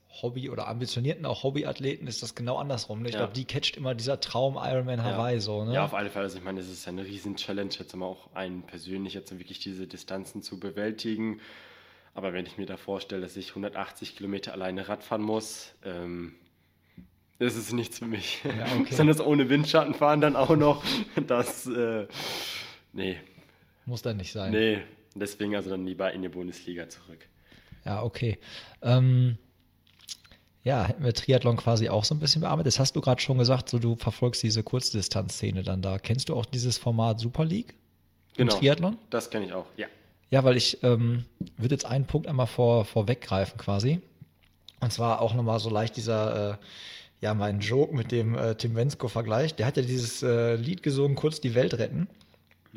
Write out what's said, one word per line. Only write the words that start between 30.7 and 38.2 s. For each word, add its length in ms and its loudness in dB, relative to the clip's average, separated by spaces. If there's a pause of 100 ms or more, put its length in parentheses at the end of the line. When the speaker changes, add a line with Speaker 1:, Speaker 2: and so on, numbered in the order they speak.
Speaker 1:
hätten 200 -2
wir 100 2
Triathlon 420 4
quasi 320 4
auch 160 2
so 100 0
ein 40 0
bisschen 240 2
bearbeitet. 240 2
Das 140 4
hast 160 2
du 40 -2
gerade 220 2
schon 160 2
gesagt, 320 4
so 80 2
du 180 2
verfolgst 460 0
diese 200 2
Kurzdistanzszene 1000 -2
dann 180 -2
da. 180 0
Kennst 300 -2
du 60 -2
auch 100 0
dieses 320 -2
Format 440 2
Super 240 0
League 300 -2 (600)